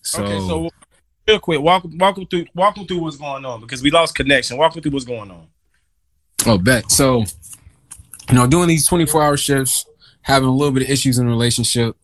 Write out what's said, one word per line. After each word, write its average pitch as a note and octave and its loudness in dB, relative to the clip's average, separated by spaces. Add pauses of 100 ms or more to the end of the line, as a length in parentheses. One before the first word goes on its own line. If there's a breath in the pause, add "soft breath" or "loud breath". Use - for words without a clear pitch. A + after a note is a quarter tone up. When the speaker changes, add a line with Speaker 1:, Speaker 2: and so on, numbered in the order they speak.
(160)
Speaker 1:
Okay, G2+ -4
Speaker 2:
So G2 -6
Speaker 1:
so E3 -4 (580)
real G#3+ 4
quick, D#3 -2
walk, F3+ 4
walk F#3 0
'em F#3+ -12
through, E3+ -4 (100)
walk G3+ 0
'em F#3+ -14
through F3+ -4
what's D#3 -6
going C3+ -10
on A#2+ -10
because A#2+ -12
we C#3+ 2
lost E3 2
connection. C3 0
Walk D#3+ 0
'em E3 -12
through D3+ -4
what's C3+ -6
going A2+ -12
on. E2 -20 (1000)
Speaker 2:
Oh, A2 4
bet. G#2+ 0
So, B2+ 2 (1040)
you B2+ 6
know, B2 4
doing E3+ 4
these D#3+ 2
twenty-four E3 2
hour D3 2
shifts, C3+ -2 (360 soft breath)
having C3+ 2
a C3 2
little C#3+ 2
bit C3 0
of C3 -6
issues C3 0
in B2 2
the A#2+ 0
relationship A#2 0